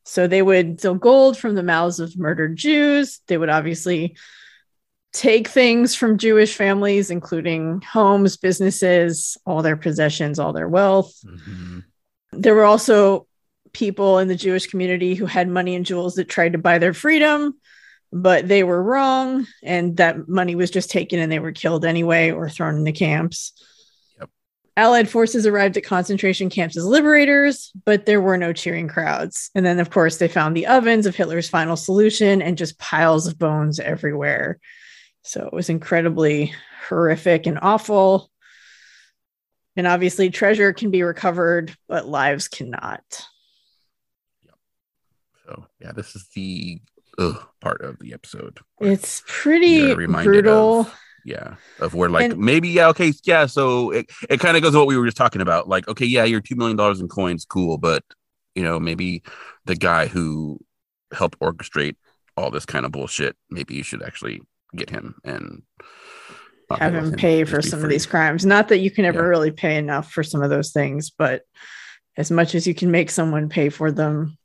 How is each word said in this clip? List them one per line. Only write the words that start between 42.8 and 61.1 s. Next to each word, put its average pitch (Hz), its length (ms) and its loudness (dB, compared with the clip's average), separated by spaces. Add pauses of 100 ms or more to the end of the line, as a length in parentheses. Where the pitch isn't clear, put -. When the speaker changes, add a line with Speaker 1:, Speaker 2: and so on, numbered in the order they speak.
Speaker 2:
Yep. - 100 -20 (920)
So, - 200 -20 (140)
yeah, - 140 -18
this - 220 -14
is 98 200 -20
the, 90 460 -10 (360)
ugh, 90 240 -4 (200)
part - 200 -6
of - 180 -14
the 58 140 -20
episode. - 460 -18 (220)
Speaker 1:
It's 196 440 -2
pretty 339 420 2
Speaker 2:
You're 302 280 4
reminded 170 360 0
Speaker 1:
brutal. 220 500 6
Speaker 2:
of, - 140 -8 (300)
yeah, - 300 -14 (240)
of 85 140 -6
where, 87 160 0
like, 82 220 2
Speaker 1:
And 85 80 -6
Speaker 2:
maybe, 151 300 2
yeah, 170 200 6
okay, 165 240 2 (100)
yeah, 165 220 4
so 127 460 0
it, 113 160 -4 (220)
it 139 120 0
kinda 165 200 2
goes 156 120 4
to 147 60 6
what 143 80 6
we 139 100 0
were 120 80 2
just 117 120 -4
talking 117 240 0
about. 87 280 0
Like, 92 180 -2
okay, 110 180 -6
yeah, 120 200 2
your 113 160 0
two 123 140 -10
million 117 220 -2
dollars 104 220 0
in 90 80 -6
coins, 90 380 -6
cool, 85 320 -2
but, 80 260 -2 (520)
you 92 80 -4
know, 82 160 -4
maybe 85 440 -6 (420)
the 92 100 -4
guy 82 320 0
who 78 520 -6 (540)